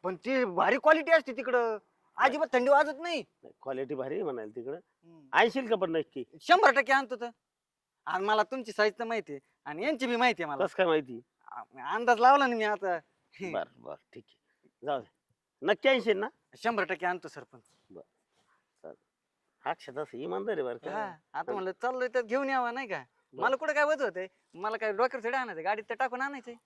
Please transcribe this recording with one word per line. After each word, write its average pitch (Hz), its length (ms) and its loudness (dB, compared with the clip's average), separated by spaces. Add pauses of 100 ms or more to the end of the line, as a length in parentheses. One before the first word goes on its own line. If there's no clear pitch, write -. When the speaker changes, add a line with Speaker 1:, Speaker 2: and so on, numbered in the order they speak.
Speaker 1:
पण 185 140 -6
ती 254 280 -2
भारी 185 380 2
क्वालिटी 311 280 6
असते 302 220 4
तिकडं, 233 460 0 (380)
अजिबात 254 360 2
थंडी 254 180 4
वाजत 294 300 4
नाही. 330 200 -4
Speaker 2:
नाही, - 320 -20 (100)
क्वालिटी 135 320 -6
भारी 135 200 -6
आहे 208 80 -4
म्हणाल 120 280 -6
तिकडं. 123 260 -10
Speaker 3:
हम्म. 165 560 -20
Speaker 2:
आणशील 226 380 4
का 226 60 4
पण 180 140 -2
नक्की? 151 340 -4 (160)
Speaker 1:
शंभर 370 340 8
टक्के 269 180 2
आणतो 262 240 0
तर. 240 140 -10 (760)
आणि 185 180 -2
मला 214 180 4
तुमची 226 300 -4
साईज 208 260 2
तर 233 60 -6
माहिती 220 280 -6
आहे 139 80 -12 (240)
आणि 151 200 -8
यांची 262 220 -2
बी 240 100 0
माहिती 233 260 2
आहे 147 100 -4
मला. 147 140 0
Speaker 2:
कसं - 100 -6
काय 185 100 4
माहिती? 135 340 0 (260)
Speaker 1:
आ, 120 160 -16 (320)
अंदाज 240 240 4
लावला 269 280 8
ना 240 100 0
मी 220 80 -2
आता. 196 340 -2 (540)
Speaker 2:
बर, 98 240 -4
बर, 62 180 -14 (180)
ठीक 120 160 -20
आहे, - 400 -20 (180)
जाऊ 139 140 -2
दे. 107 100 -20 (520)
नक्की 202 260 2
आणशील 220 280 4
ना? 214 120 -4 (280)
Speaker 1:
शंभर 214 280 -2
टक्के 175 220 -4
आणतो 175 220 -4
सरपंच. 127 340 -18 (280)
Speaker 2:
बर, 90 100 -20 (840)
चालेल. - 880 -14
अक्षय 151 220 -10
तसं 139 260 -10
इमानदार 190 360 -6
आहे 151 80 -4
बरं 120 140 -6
का? - 140 -12
Speaker 1:
हा, 214 140 -6
आता 170 340 -14
Speaker 2:
हा. 165 140 -8
Speaker 1:
म्हणलं 190 180 -4 (120)
चाललोय 254 260 -4
तर 247 140 -4
घेऊन 262 280 -2
यावं 247 240 -2
नाही 254 140 -8
का? 151 160 -8 (280)
Speaker 2:
बर. 131 100 -6
Speaker 1:
मला 254 140 2
कुठं 302 160 -2
काय 294 100 2
होत 294 180 0
होते, 185 260 -4 (280)
मला 214 220 -6
काय 214 160 -4
डोक्यावर 247 320 -2
थोडी 247 120 -2
आणायचं, 196 280 -6
गाडीत 208 260 -2
तर 226 40 -4
टाकून 247 260 -4
आणायचंय. 262 340 -8 (120)